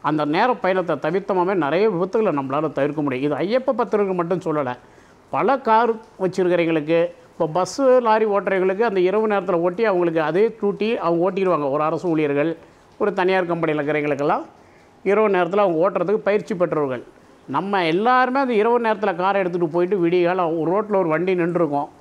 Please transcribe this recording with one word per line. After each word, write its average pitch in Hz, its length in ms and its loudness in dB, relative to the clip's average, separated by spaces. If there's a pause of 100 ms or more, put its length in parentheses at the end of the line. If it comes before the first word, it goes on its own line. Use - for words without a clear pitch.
அந்த 151 140 0 (120)
நேர 220 160 2 (120)
பயணத்தை 185 400 0
தவிர்த்தோமாவே 185 520 0 (100)
நிறைய 160 280 2
விபத்துகளை 190 460 0
நம்மளால 139 300 -2 (100)
தவிர்க்க 147 280 0
முடியும். 131 200 -2
இது 147 160 0
ஐயப்ப 247 380 0
பக்தர்களுக்கு 202 400 0
மட்டும் 175 260 -2
சொல்லலை, 151 260 -2 (640)
பல 180 200 2 (120)
கார் 226 260 4 (300)
வச்சிருக்கிறவங்களுக்கு, 170 760 0 (340)
இப்போ 170 140 -2 (100)
bus, 185 280 -2 (220)
lorry 220 200 2 (100)
ஓட்டுறவங்களுக்கு 190 520 0
அந்த 196 200 0
இரவு 214 240 0
நேரத்துல 190 340 0
ஓட்டி 180 240 -2
அவங்களுக்கு 170 300 0 (100)
அதே 175 120 2 (160)
duty 202 300 -2 (160)
அவங்க 170 220 2
ஓட்டிடுவாங்க. 180 500 0
ஒரு 151 120 0
அரசு 160 240 -4
ஊழியர்கள், 151 380 0 (520)
ஒரு 208 180 0
தனியார் 185 320 0
கம்பெனியில் 160 280 -2
இருக்கிறவங்களுக்கெல்லாம் 147 640 -2 (680)
இரவு 208 260 2
நேரத்துல 180 280 2
அவங்க 170 200 0
ஓட்டுறதுக்கு 196 440 0
பயிற்சி 202 340 -2
பெற்றவர்கள். 147 420 -2 (520)
நம்ம 190 280 0 (100)
எல்லாருமே 254 500 2
அந்த 247 180 0
இரவு 233 240 2
நேரத்துல 208 360 0
காரை 196 200 0
எடுத்துட்டு 175 340 -2
போயிட்டு 180 280 0
விடியகால 175 420 2 (140)
ஒரு 156 120 0
ரோட்ல 208 300 0
ஒரு 165 120 0
வண்டி 180 280 0
நின்றுருக்கும் 165 480 -2 (100)